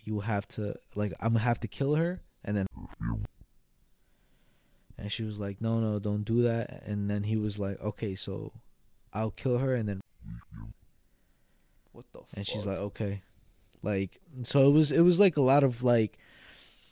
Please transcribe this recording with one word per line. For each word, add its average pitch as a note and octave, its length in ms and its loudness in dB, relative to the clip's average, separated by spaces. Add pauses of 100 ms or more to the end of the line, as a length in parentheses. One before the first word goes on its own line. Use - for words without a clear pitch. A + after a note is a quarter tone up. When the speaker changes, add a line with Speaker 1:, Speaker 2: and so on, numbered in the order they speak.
Speaker 1:
you G#2+ 160 -2
have G2+ 280 -2
to, G#2 260 -6 (220)
like, G2+ 240 -2
I'm A2+ 140 2
gonna A2+ 60 4
have A2+ 200 0
to G#2+ 80 -4
kill C#3+ 280 -2
her." F3 260 -2 (200)
And G#2 140 -2
then, F#2+ 100 0 (2250)
and G#2 120 -6
she - 120 -6
was G#2+ 180 -6
like, G2+ 200 -6
"No, A2+ 200 0
no, G#2+ 180 0
don't G#2 260 -2
do A2+ 180 4
that." A#2 440 -2
And G2+ 220 -2
then G#2 140 0
he A2 140 0
was G#2+ 220 -2
like, G2 220 -4
"Okay, G2+ 340 -4
so G#2 380 -6 (600)
I'll A2 180 -2
kill B2 280 -2
her C3 160 0
and A2 140 0
then." G2 120 -4 (1900)
Speaker 2:
What - 200 -20
the - 80 -16 (140)
Speaker 1:
And G2+ 120 -8
she's G#2 180 -6
Speaker 2:
fuck? - 20 -4
Speaker 1:
like, F#2 120 -2
"Okay." G2+ 440 -4 (600)
Like, G2 380 -2 (220)
so C3+ 260 6
it C#3+ 40 8
was, D3+ 200 6
it D3+ 80 4
was, F3 180 6
like, F#3+ 200 4
a - 40 2
lot C#3 220 6
of, A#2+ 180 0
like, A#2 360 4 (720)